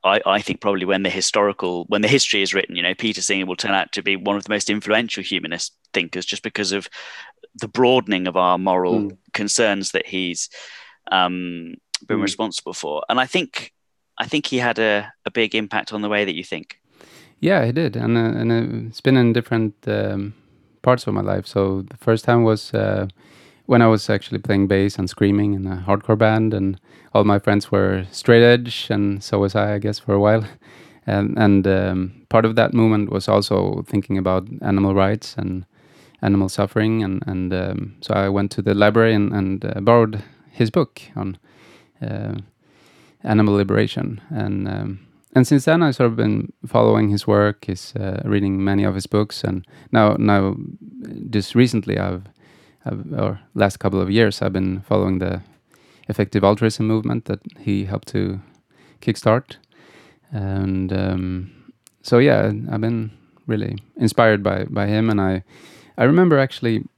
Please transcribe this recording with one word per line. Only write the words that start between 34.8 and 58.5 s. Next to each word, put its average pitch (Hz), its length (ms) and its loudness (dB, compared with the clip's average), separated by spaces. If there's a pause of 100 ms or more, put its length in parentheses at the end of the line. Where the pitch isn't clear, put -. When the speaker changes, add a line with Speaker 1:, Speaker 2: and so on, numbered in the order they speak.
Speaker 3:
rights 98 440 0
and 92 280 -6 (560)
animal 98 280 2
suffering. 110 540 -2
And, 98 220 -4
and, 92 280 -4
um, 95 480 -6
so - 120 -4
I 98 160 2
went 101 220 0
to - 100 -6
the 101 120 0
library 107 400 4
and, 101 180 2
and, 98 320 -2
uh, 101 180 -6
borrowed 110 420 4 (280)
his 113 200 0
book - 300 -2 (140)
on 98 220 -6 (640)
uh, 107 340 -8 (880)
animal 107 320 4
liberation. 104 720 0
And, 98 380 -4
um, 101 320 -6 (360)
and 127 120 8
since 143 180 2
then, 170 180 4
I've 139 120 0
sort 120 160 2
of 113 40 -6
been 110 380 0 (120)
following 110 440 4
his 101 180 -2
work, 104 380 2
his, - 300 -10
uh, 98 300 -6
reading 98 380 0
many 98 220 2
of 95 100 0
his 95 120 -6
books, 104 360 -2
and 95 220 -4 (260)
now, 107 280 6
now, 101 360 2 (720)
just 110 260 -4
recently, 113 420 2
I've, 95 260 -4 (600)
I've, 104 280 -8
or 101 260 -2 (140)
last 101 240 0
couple 95 240 -2
of 92 100 -2
years, 104 300 2
I've 95 120 -2
been 95 280 -2
following 95 380 0
the 92 220 -4 (640)
effective 101 360 0
altruism 107 440 4
movement 113 380 -2
that - 140 -6 (200)
he 98 260 -2
helped 101 240 -6
to 95 300 -4 (640)